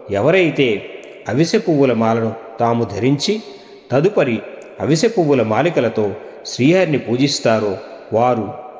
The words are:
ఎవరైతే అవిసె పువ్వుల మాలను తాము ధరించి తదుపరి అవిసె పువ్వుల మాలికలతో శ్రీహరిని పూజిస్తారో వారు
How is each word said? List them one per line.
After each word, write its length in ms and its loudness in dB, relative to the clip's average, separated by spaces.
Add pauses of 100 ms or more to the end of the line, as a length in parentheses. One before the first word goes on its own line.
(100)
ఎవరైతే 800 2 (380)
అవిసె 300 2
పువ్వుల 340 2
మాలను 420 0 (260)
తాము 240 2
ధరించి 580 0 (500)
తదుపరి 500 2 (380)
అవిసె 280 2
పువ్వుల 340 2
మాలికలతో 720 0 (320)
శ్రీహరిని 520 2
పూజిస్తారో 800 0 (340)
వారు 420 0 (260)